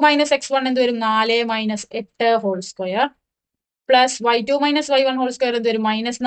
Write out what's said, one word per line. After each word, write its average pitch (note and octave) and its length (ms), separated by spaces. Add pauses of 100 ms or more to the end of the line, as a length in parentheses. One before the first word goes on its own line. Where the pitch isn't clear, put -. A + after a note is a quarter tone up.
മൈനസ് D4 320
എക്സ് C4+ 180
വൺ C4+ 160
എന്ത് B3+ 120
വരും? A#3+ 240
നാല് A3 320 (140)
മൈനസ് G#3+ 360 (120)
എട്ട് A3+ 300 (140)
whole F#3+ 260
square F#3+ 380 (800)
plus C4 220 (160)
വൈ A#3+ 80 (140)
ടു C#4+ 140
മൈനസ് D4 300
വൈ C4 140
വൺ C4 140
whole B3+ 160
square A#3+ 200
എന്ത് A#3 120
വരും? A3 200
മൈനസ് A3+ 380